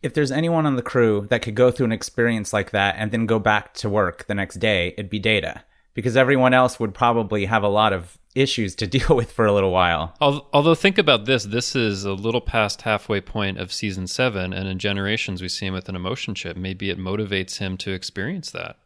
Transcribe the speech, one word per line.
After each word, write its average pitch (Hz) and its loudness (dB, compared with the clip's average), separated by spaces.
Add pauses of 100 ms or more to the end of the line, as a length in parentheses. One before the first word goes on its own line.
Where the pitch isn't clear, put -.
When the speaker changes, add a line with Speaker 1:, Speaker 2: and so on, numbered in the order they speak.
Speaker 1:
if 143 -4
there's 143 2
anyone 160 0
on 143 2
the 123 -2
crew 107 2
that 117 2
could 107 -6
go 123 6
through 123 0
an 113 2
experience 113 -2
like 104 -2
that 101 2
and 107 -4
then 113 0
go 110 2
back 107 0
to - -4
work 101 0
the 101 -4
next 98 -6
day, 92 0
it'd 101 -8
be 107 -4
Data, 107 0 (300)
because 117 0
everyone 127 6
else 127 4
would 104 -2
probably 110 2
have 107 2
a 101 2
lot 104 4
of 87 -8 (180)
issues 123 0
to 107 -4
<laughs> 90 -4
deal 135 4
with 117 0
for 117 2
a 104 6
little 98 4
while. 87 2
Speaker 2:
Al-, 143 0
although 151 6
think 196 2
about 135 2
this, 120 0
this 113 -4
is 104 0
a 98 -2
little 113 -2
past 107 -2
halfway 104 -2
point 98 -6
of 92 -8
season 95 -6
seven, 98 -2
and 95 -4
in 95 -4
Generations 98 -2
we 90 -8
see - -8
him 95 -4
with 92 -8
an 95 -6
emotion 95 -6
chip. - -10
Maybe 95 -6
it 90 -4
motivates 95 -4
him 92 -6
to 98 -8
experience 110 -8
that. 82 -12